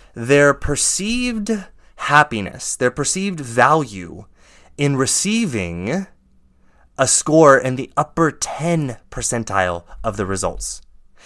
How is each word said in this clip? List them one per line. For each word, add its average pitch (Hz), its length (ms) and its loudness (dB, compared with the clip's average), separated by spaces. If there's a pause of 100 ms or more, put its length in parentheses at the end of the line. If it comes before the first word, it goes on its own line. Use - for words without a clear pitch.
(140)
their 139 400 4
perceived 220 960 -4 (460)
happiness, 120 800 0
their 123 160 0
perceived 180 480 -4
value 117 840 0 (540)
in 143 180 2
receiving 131 1080 -2 (920)
a 131 100 2
score 151 520 6
in 127 180 -2
the 131 200 -8
upper 151 340 0
ten 147 680 -4 (120)
percentile 98 720 -2 (180)
of 104 140 -4
the 101 100 -2
results. 92 540 -6 (460)